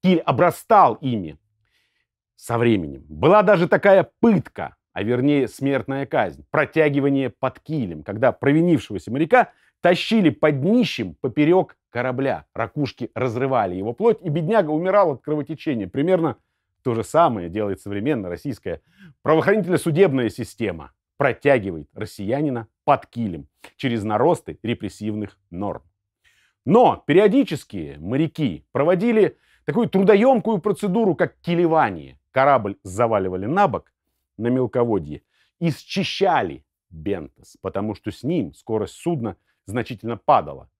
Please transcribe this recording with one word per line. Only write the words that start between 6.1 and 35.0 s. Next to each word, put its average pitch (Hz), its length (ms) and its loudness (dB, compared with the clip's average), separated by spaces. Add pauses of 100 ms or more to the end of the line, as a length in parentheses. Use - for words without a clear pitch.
протягивание 143 800 0
под - 300 -8
килем, 98 420 -6
когда 107 300 0
провинившегося 139 800 0
моряка 165 400 2 (300)
тащили 180 500 2
под 147 300 0
днищем 160 600 0
поперек 151 560 0 (140)
корабля. 123 640 -4
Ракушки 117 580 -6
разрывали 120 640 -2
его 104 180 -6
плоть, 226 300 0
и 180 60 -6
бедняга 165 420 0
умирал 180 400 0
от 123 100 -8
кровотечения. 147 680 -6
Примерно 160 500 -2 (440)
то 120 140 -2
же 110 80 -4
самое 120 460 0
делает 101 320 -4
современная 101 500 -4
российская 90 500 -10 (400)
правоохранительно-судебная 160 1080 2
система. 98 640 -8 (240)
Протягивает 113 760 0
россиянина 113 760 -6 (160)
под 139 220 0
килем 90 420 -8 (280)
через 117 280 -4
наросты 110 600 0
репрессивных 107 720 -8 (140)
норм. 92 320 -8 (840)
Но 185 400 4
периодически 151 960 0
моряки 120 720 -4
проводили 185 680 2 (280)
такую 180 220 -2
трудоемкую 208 680 4
процедуру, 202 560 0
как 160 280 -4
килевание. 151 760 0 (140)
Корабль 131 500 2
заваливали 98 640 -2
на 185 220 0
бок - 260 -8 (460)
на 113 80 -4
мелководье 120 760 -2 (380)